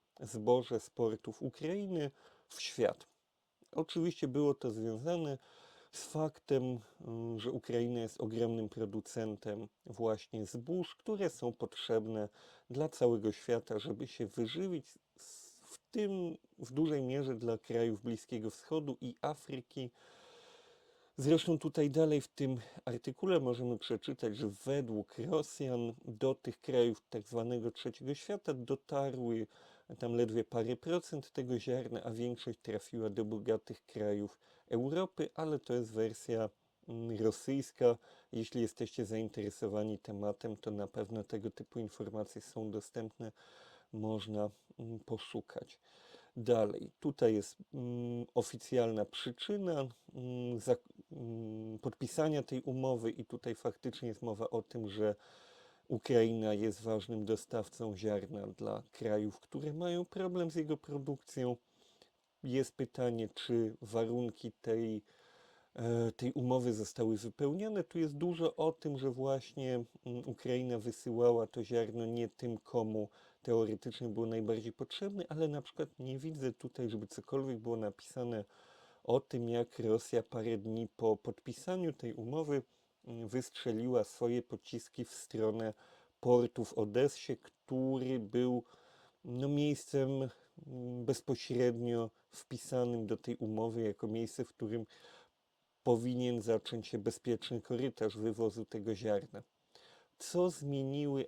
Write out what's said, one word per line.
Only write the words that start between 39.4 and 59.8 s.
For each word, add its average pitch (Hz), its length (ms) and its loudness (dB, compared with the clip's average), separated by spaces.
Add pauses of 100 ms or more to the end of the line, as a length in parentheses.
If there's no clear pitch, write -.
tematem, 104 580 -4
to - 140 -6
na 104 160 -4
pewno 110 360 -6
tego 104 280 -6
typu - 280 -10
informacje 107 640 -6
są 110 300 -6
dostępne, 110 600 -8 (600)
można, 107 560 -2 (300)
mm, 113 200 -8
poszukać. - 800 -8 (580)
Dalej, 113 600 2
tutaj 127 360 4
jest, - 220 -2 (160)
mm, 120 520 -4 (100)
oficjalna 113 680 2
przyczyna, 165 840 -4 (280)
mm, 123 440 -4
za-, 123 160 6 (360)
mm, 110 680 -8
podpisania 143 640 0
tej 131 180 -6
umowy 127 500 0
i 123 140 -10
tutaj 120 300 -8
faktycznie - 520 -6
jest 110 140 -6
mowa 113 280 -4
o 113 120 0
tym, 110 280 -6
że 104 260 2 (720)
Ukraina 113 640 4
jest 104 280 0
ważnym 110 440 -2
dostawcą 107 720 -2
ziarna 101 500 -2
dla 107 440 -6
krajów, 107 480 0
które 147 340 -6
mają 175 320 0